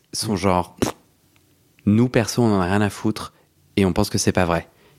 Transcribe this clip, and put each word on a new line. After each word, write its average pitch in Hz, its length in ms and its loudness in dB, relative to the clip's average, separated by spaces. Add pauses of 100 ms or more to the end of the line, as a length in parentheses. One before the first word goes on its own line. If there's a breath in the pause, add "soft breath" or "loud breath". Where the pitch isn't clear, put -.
(120)
sont 113 240 -4
genre, « 90 460 -2
Pff, - 120 -2 (920)
nous, 113 240 2
perso, 120 340 0
on 110 100 4
en 98 80 2
a 87 40 0
rien 101 160 0
à 104 80 0
foutre - 420 -6 (460 soft breath)
et 98 80 4
on 90 80 2
pense 104 160 0
que - 80 -4
c'est 98 160 0
pas 92 120 2
vrai. » 82 220 -2 (320 soft breath)